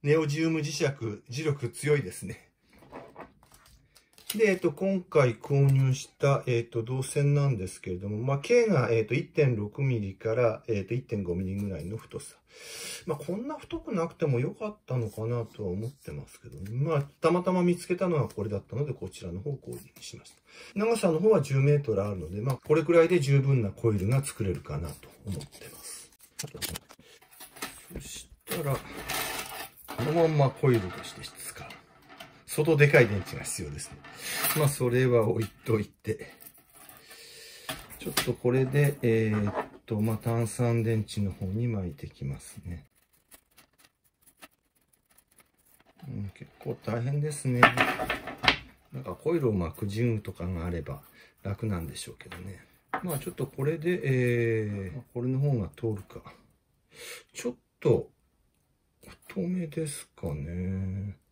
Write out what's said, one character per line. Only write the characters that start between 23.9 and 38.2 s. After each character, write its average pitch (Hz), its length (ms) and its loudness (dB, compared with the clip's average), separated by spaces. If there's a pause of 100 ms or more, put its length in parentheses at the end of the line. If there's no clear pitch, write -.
イ 104 60 2
ル 92 100 0
が 135 160 2
作 - 200 -6
れ 95 100 0
る 71 80 -6
か 76 160 -8
な 80 120 -6
と - 200 -16 (160)
思 95 120 -6
っ - 20 -6
て - 340 -18
ま - 100 -20
す。 - 280 -16 (1800)
そ - 60 -8
し - 300 -14 (160)
た 175 160 -6
ら、 139 160 -2 (1200)
こ 117 60 -2
の 139 80 0
ま 165 160 6
ん 156 100 4
ま 139 140 6
コ 135 200 4
イ 123 40 8
ル 110 60 4
と 90 220 -8
し - 100 -14
て - 80 -16
使 - 440 -16
う。 - 20 -16 (800)
相 - 200 0
当 160 100 6
で 143 120 8
か 143 120 10
い 120 80 10
電 101 120 0
池 - 180 -10
が - 60 -10
必 - 200 -6
要 - 60 -8
で 76 100 -12
す - 120 -12
ね。 - 60 -18 (600)
ま 156 80 4
あ、 139 40 6
そ 127 200 0
れ 127 160 4
は 117 240 6
置 113 140 2
い 104 40 -4 (180)
と 113 140 2
い 104 60 -2
て。 - 480 -8 (1700)
ち - 80 -10
ょ - 40 -8
っ - 20 -10
と - 200 -2